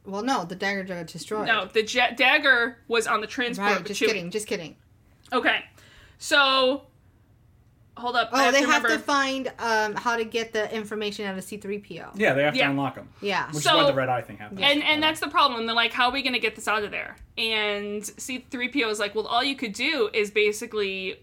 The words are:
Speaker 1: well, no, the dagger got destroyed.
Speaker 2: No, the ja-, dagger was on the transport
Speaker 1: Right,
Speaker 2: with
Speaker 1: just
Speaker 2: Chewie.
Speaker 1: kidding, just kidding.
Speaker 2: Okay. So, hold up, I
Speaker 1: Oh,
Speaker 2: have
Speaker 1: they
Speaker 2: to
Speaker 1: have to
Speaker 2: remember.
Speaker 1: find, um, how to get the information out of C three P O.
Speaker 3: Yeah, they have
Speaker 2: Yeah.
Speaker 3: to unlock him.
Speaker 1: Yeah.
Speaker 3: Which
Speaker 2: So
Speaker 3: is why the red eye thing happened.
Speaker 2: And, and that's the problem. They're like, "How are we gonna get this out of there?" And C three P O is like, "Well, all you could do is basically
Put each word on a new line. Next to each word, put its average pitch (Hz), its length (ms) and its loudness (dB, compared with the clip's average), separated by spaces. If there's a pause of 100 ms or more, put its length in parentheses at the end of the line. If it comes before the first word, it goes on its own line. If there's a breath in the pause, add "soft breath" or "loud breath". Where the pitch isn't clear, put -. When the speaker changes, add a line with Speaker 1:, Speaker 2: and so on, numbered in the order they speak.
Speaker 1:
well, 196 180 -6
no, 247 220 0
the 180 100 -10
dagger 196 280 -4
got 180 240 -8
destroyed. 202 400 -6
Speaker 2:
No, 214 180 2
the 214 180 0
ja-, 240 320 2
dagger 262 720 4
was 226 200 0
on 220 140 0
the 214 60 -6
transport 240 420 -2
Speaker 1:
Right, 196 100 4
Speaker 2:
with 170 80 -8
Speaker 1:
just 202 140 -4
Speaker 2:
Chewie. 226 60 4
Speaker 1:
kidding, 185 240 -2
just 214 160 -6
kidding. 175 280 -8 (560)
Speaker 2:
Okay. 226 320 0 (540 soft breath)
So, 269 680 4 (1120)
hold 240 180 -4
up, 233 180 2
I 262 80 4
Speaker 1:
Oh, - 40 6
Speaker 2:
have 240 80 4
Speaker 1:
they 277 80 6
Speaker 2:
to 262 60 2
Speaker 1:
have 294 140 4
to 240 60 0
Speaker 2:
remember. 302 180 0
Speaker 1:
find, 269 420 0 (120)
um, 214 360 0
how 233 220 -2
to 226 80 -2
get 226 280 -6
the 214 220 -2
information 208 500 -6
out 190 120 -6
of 185 60 -8
C 208 140 -12
three 202 200 -8
P 196 240 -14
O. - 140 -14
Speaker 3:
Yeah, 196 180 4
they 139 100 4
have 147 120 2
Speaker 2:
Yeah. 254 100 4
Speaker 3:
to 143 60 2
unlock 139 240 -2
him. 104 140 -16 (120)
Speaker 1:
Yeah. 180 300 -2
Speaker 3:
Which 147 120 -4
Speaker 2:
So 339 140 4
Speaker 3:
is 294 60 6
why 285 80 6
the - 20 0
red 262 160 0
eye 247 120 0
thing - 160 -14
happened. 196 260 -8
Speaker 2:
And, 285 200 4
and 302 200 2
that's 311 160 0
the 339 80 -4
problem. 277 400 2
They're 330 80 -2
like, 233 180 2
"How 247 140 2
are 247 40 2
we 269 120 -4
gonna 254 160 0
get 214 160 -2
this - 120 -8
out 208 160 0
of 196 80 -6
there?" - 240 -8 (220)
And 208 680 -2 (160)
C 254 300 -8
three 247 200 -4
P 277 140 0
O 220 60 0
is 214 100 -4
like, 202 140 -4
"Well, 214 140 -4
all 240 160 2
you 277 120 0
could 220 180 -6
do 262 400 0
is 208 180 0
basically 208 920 -2